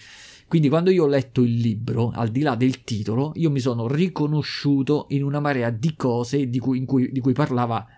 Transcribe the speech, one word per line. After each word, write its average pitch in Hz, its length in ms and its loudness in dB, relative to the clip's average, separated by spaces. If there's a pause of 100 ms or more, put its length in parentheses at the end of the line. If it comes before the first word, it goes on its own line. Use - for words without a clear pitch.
(460)
Quindi 160 220 2
quando 170 220 4
io 175 140 4
ho 143 40 4
letto 135 340 2
il 117 140 2
libro, 117 540 0
al 113 200 -2
di 131 120 -2
là 139 120 0
del 123 300 0
titolo, 117 500 -4
io 160 160 0
mi 139 100 0
sono 117 280 -2
riconosciuto 147 1200 0
in 139 140 -2
una 143 160 -2
marea 131 300 0
di 117 260 -2
cose 123 520 -2
di 127 120 -2
cui, 127 180 -2
in 131 80 -4
cui, 127 240 0
di 131 100 -4
cui 127 120 2
parlava 120 540 -2 (120)